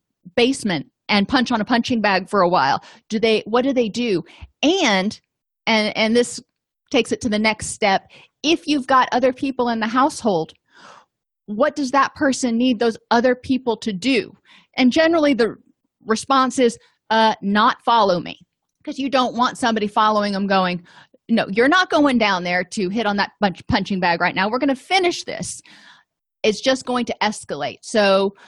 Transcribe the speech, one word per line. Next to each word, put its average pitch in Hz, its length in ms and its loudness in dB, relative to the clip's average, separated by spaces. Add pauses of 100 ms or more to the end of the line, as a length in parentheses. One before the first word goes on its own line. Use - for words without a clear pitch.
(340)
basement 240 560 -2 (160)
and 202 200 0
punch 254 240 0
on 226 100 -2
a 202 40 -2
punching 240 340 -2
bag 190 300 0
for 202 120 2
a 175 80 4
while? 135 300 2 (280)
Do 214 120 -4
they, 220 280 2
what 240 160 0
do 277 100 0
they 233 160 0
do? 214 320 -2 (400)
And, 240 580 0 (460)
and, 214 320 0
and 220 180 0
this 240 240 0 (520)
takes 247 200 0
it 220 100 -6
to 240 80 -4
the 208 100 0
next 214 280 -2
step. 190 360 0 (400)
If 311 240 0
you've 285 180 -2
got 262 260 2
other 254 220 0
people 254 360 -4
in 226 100 -4
the 214 80 -4
household, 226 640 -2 (920)
what 262 280 -2
does 277 160 -4
that 269 220 0
person 254 440 -2
need 247 200 2
those 226 180 0 (140)
other 240 260 2
people 247 420 -4
to 226 140 -6
do? 220 400 -2 (460)
And 254 140 4
generally 320 420 2
the 214 220 0 (500)
response 262 540 0
is, 233 180 2 (320)
uh, 220 320 4
"Not 208 420 0
follow 202 360 2
me," - 200 -12 (440)
'cause 302 160 -12
you 269 100 -4
don't 247 260 0
want 233 220 -2
somebody 220 300 0
following 214 440 0
them 196 140 -4
going, 185 400 0 (420)
"No, 220 220 2
you're 226 180 2
not 370 220 2
going 285 300 2
down 196 240 0
there 180 200 -2
to 185 260 -4
hit 214 180 -2
on 202 100 -2
that 196 140 -2 (100)
punch-, 196 240 -2
punching 196 340 -2
bag 175 220 0
right 170 140 0
now. 190 120 0
We're 240 120 -2
gonna 277 160 0
finish 349 480 -2
this." - 360 -10 (840)
It's 214 180 0
just 262 240 0
going 247 200 -2
to 233 140 -6
escalate. 147 640 -6
So 196 540 2 (120)